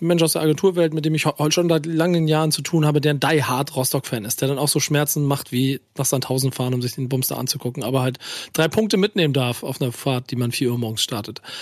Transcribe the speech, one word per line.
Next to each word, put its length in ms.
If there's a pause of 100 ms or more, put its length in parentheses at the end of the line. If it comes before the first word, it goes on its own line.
Mensch 220
aus 100
der 100
Agenturwelt, 520
mit 100
dem 100
ich 120
ho-, 240
schon 180
seit 160
langen 420
Jahren 260
zu 100
tun 240
habe, 160
der 100
ein 80
die-hard 560
Rostock-Fan 480
ist, 160
der 80
dann 100
auch 100
so 120
Schmerzen 440
macht, 280
wie 260 (180)
nach 100
Sandhausen 460
fahren, 200
um 80
sich 140
den 160
Bums 180
da 80
anzugucken, 480
aber 160
halt 180 (360)
drei 120
Punkte 300
mitnehmen 380
darf 280
auf 180
einer 120
Fahrt, 380
die 60
man 160
vier 200
Uhr 60
morgens 240
startet. 400 (200)